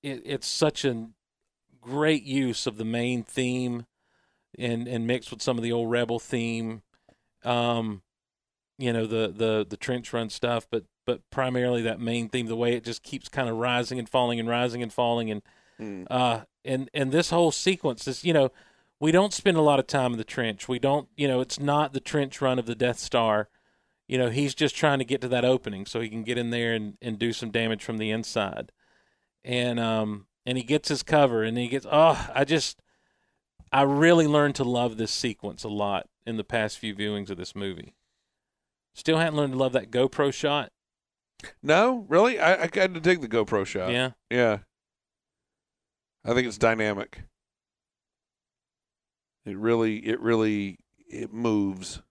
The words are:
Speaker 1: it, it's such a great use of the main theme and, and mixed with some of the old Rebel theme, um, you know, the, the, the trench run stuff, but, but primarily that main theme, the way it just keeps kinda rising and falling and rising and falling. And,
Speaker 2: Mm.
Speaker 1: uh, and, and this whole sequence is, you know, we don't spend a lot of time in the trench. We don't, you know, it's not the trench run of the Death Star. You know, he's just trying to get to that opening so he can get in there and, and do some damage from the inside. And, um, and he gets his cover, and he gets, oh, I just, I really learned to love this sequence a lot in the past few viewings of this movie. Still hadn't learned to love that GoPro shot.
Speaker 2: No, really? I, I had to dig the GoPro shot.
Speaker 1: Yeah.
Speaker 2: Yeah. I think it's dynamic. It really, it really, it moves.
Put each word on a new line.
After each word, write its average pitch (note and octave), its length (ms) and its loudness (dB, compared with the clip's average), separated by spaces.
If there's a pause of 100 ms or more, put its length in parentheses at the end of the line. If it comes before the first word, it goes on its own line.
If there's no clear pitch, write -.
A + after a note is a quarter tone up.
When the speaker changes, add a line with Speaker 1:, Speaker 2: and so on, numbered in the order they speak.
Speaker 1:
it, C3+ 200 -10
it's C#3+ 220 -6
such - 380 0
a A2+ 240 -2 (720)
great D3 420 0
use C3 460 -2
of G#2 80 -8
the A2 80 -6
main A#2 400 -2
theme B2 640 -4 (720)
and, A#2+ 300 -4
and A#2 180 -4
mixed B2 280 -2
with A2 100 -12
some B2+ 160 0
of A2+ 60 -4
the A#2 80 -2
old A#2 180 -2
Rebel A#2+ 300 0
theme, A2+ 640 -4 (600)
um, A#2 600 -2 (760)
you B2 140 -2
know, A2+ 160 0
the, A2 280 0
the, A2 320 2
the G2+ 80 -8
trench B2 360 -6
run A2+ 180 -4
stuff, A#2+ 400 -2
but, A2+ 140 -2 (200)
but - 260 -4
primarily B2 520 0
that A2+ 160 -2
main A#2 300 -2
theme, B2 180 -2
the A2+ 80 -4
way A#2+ 200 2
it A2+ 100 -4
just A#2 180 -8
keeps - 260 -14
kinda B2 240 -2
rising B2 460 -2
and A2+ 100 -8
falling A#2+ 300 2
and A2+ 100 -2
rising A#2+ 320 0
and A2+ 120 -6
falling. A#2 360 0
And, G#2+ 140 -6 (380)
Speaker 2:
Mm. G2+ 280 -10
Speaker 1:
uh, B2 340 0 (220)
and, C3 300 -4
and C3+ 160 0
this E3 200 2
whole E3 200 4
sequence D#3 560 -2
is, C3 180 -6
you E3+ 80 2
know, C#3 200 6 (480)
we D#3 100 2
don't F#3+ 220 4
spend F3+ 240 2
a D#3+ 60 4
lot C#3+ 180 6
of - 80 -4
time B2+ 240 0
in A#2 60 -6
the A2 40 -6
trench. A2+ 460 -6
We B2+ 100 -2
don't, C#3 380 0
you C#3+ 100 0
know, B2+ 140 2
it's B2+ 180 -6
not C#3+ 340 0
the C3+ 60 -4
trench C3+ 420 -4
run B2+ 200 2
of A2+ 60 -6
the A#2 100 -6
Death A#2+ 240 -2
Star. A2 480 2 (580)
You B2+ 100 -2
know, B2 140 2
he's C3+ 240 -2
just - 220 0
trying C#3 240 2
to B2+ 40 -2
get C3+ 180 -2
to B2+ 60 -6
that B2 160 2
opening A2 420 0
so - 140 -6
he A2+ 80 -4
can A2+ 140 -8
get A#2 160 -4
in A#2+ 120 -4
there A#2 220 -2
and, G#2+ 300 -6
and A2 160 -6
do A#2 140 0
some A2+ 180 -8
damage A2 320 0
from A2+ 160 -6
the G#2+ 140 -2
inside. G#2 580 -4 (760)
And, B2 360 -2
um, A2 460 -2 (200)
and B2+ 100 -4
he B2+ 60 -4
gets C#3 260 0
his C#3+ 140 -2
cover, C3 400 4
and A2+ 160 -2
he B2 80 -2
gets, C3 240 -4
oh, D#3 420 4
I C#3 120 2
just, D3 360 -2 (920)
I C3+ 100 6
really D#3 460 6
learned D3 280 4
to C3+ 80 0
love A#2+ 340 0
this A2 120 -2
sequence - 540 -6
a A2 40 -6
lot G2+ 380 -2 (180)
in A2+ 120 -6
the G#2 80 -4
past G#2+ 340 -2
few G#2+ 160 -8
viewings G#2 340 -4
of F#2+ 100 -8
this F2+ 180 -12
movie. G2 400 -10 (960)
Still D#3+ 240 0
hadn't D#3+ 160 0
learned C#3+ 200 0
to C3 40 -2
love C3 140 2
that A2+ 180 0
GoPro C3 420 2
shot. C#3+ 380 -2 (880)
Speaker 2:
No, G3+ 480 4
really? G3+ 300 6
I, D#3+ 140 6 (120)
I E3+ 80 -2
had F#3+ 220 2
to E3 60 -6
dig F3 200 4
the B2 80 -6
GoPro G#2+ 380 2
shot. F#2 240 -2
Speaker 1:
Yeah. B2 200 2 (200)
Speaker 2:
Yeah. A#2 280 4 (1700)
I A#2 100 0
think B2+ 120 2
it's G#2+ 120 -8
dynamic. G#2+ 640 0 (2250)
It G2+ 140 -10
really, A2+ 380 2 (100)
it A2 140 -2
really, G#2+ 580 0 (300)
it G#2+ 260 -10
moves. G2+ 680 -2 (100)